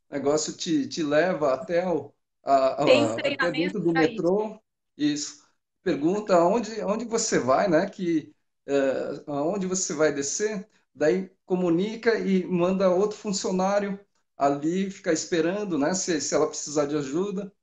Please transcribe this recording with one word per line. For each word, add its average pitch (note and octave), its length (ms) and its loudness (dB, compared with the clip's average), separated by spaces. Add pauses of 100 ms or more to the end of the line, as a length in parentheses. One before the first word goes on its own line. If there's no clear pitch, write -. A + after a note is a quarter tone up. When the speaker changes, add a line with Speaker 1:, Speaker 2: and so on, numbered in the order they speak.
Speaker 1:
o - 40 -14
negócio D3 420 0
te, D3+ 320 -2
te - 160 -6
leva D3+ 520 2
até F3 340 -2
o, D#3 240 -4 (300)
a, C3+ 400 2
a, - 20 2
Speaker 2:
Tem - 280 6 (140)
Speaker 1:
até E3 220 -2
Speaker 2:
treinamento - 20 -2
Speaker 1:
dentro F#3 300 -2
do E3+ 120 2
Speaker 2:
pra D#3+ 140 4
isso. F3+ 160 -4
Speaker 1:
metrô. G3+ 360 0 (380)
Isso. D3 460 -4 (400)
Pergunta F#3 520 0
aonde, G3+ 460 2
aonde G#3+ 240 -2
você A3 340 0
vai, B2+ 280 2
né? F3+ 220 2
Que, E3+ 440 -4 (320)
é, C3+ 600 -2
aonde E3 400 -2
você F3+ 260 -4
vai D3+ 200 2
descer, G3 540 -4 (260)
daí E3+ 360 0 (160)
comunica F#3+ 760 0
e F#3 260 2
manda F#3 440 2
outro G3+ 280 0
funcionário G3 840 -2 (380)
ali D3+ 540 0
ficar F3+ 220 -4
esperando, F3 640 -2
né? D3+ 160 0
Se, F#3 280 -2
se - 120 -4
ela D3+ 140 2
precisar D3 380 -4
de C#3+ 120 -2
ajuda. F#3 540 -4 (120)